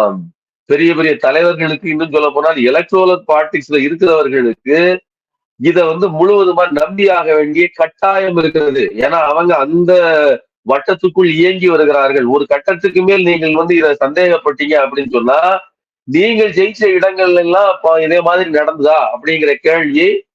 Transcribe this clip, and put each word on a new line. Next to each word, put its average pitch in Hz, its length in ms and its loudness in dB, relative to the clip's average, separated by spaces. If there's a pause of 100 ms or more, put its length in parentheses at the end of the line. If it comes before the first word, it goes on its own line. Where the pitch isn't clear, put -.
(680)
பெரிய 156 260 2
பெரிய 156 220 0
தலைவர்களுக்கு, 156 720 -2
இன்னும் 156 240 -4
சொல்ல 151 180 2
போனால் 151 320 -2
எலக்ட்ரல் 180 540 2 (100)
பாலிடிக்ஸ்ல 151 540 -2
இருக்கிறவர்களுக்கு 143 1000 0 (840)
இத 165 240 0
வந்து 170 240 -2
முழுவதுமா 180 600 2
நம்பியாக 180 640 0
வேண்டிய 151 380 0
கட்டாயம் 190 680 -2
இருக்கிறது. 151 440 -2 (140)
ஏன்னா 147 260 -2
அவங்க 160 340 0
அந்த 170 360 0 (720)
வட்டத்துக்குள் 175 640 0
இயங்கி 180 400 0
வருகிறார்கள். 143 580 2
ஒரு 139 200 0
கட்டத்துக்கு 180 560 -2
மேல் 190 200 2
நீங்கள் 165 320 0
வந்து 165 220 0
இதை 156 160 2
சந்தேகப்பட்டீங்க 147 840 -2
அப்படின்னு 135 360 -2
சொன்னா, 123 240 0 (720)
நீங்கள் 214 420 0
ஜெயிச்ச 196 380 -2
இடங்கள்ல 185 540 2
எல்லாம் 185 260 2
அப்ப 185 240 0 (100)
இதே 160 180 0
மாதிரி 170 300 0
நடந்ததா 151 460 0 (100)
அப்படிங்கிற 147 480 -2
கேள்வியை 160 540 0 (260)